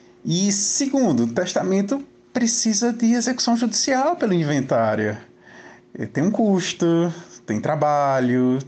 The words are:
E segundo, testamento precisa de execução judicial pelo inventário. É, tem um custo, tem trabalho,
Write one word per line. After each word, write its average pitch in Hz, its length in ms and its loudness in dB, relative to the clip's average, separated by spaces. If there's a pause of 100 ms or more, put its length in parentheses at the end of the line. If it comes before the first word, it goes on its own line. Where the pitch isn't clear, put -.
(260)
E 190 260 0
segundo, 214 760 0
testamento 196 760 -2 (300)
precisa 226 580 0
de 233 220 2
execução 247 420 0
judicial 262 600 0
pelo 214 160 0
inventário. 127 840 0 (800)
É, 127 80 -6
tem - 160 -4
um 190 100 2
custo, 190 540 0 (600)
tem 107 160 -2
trabalho, 135 1040 2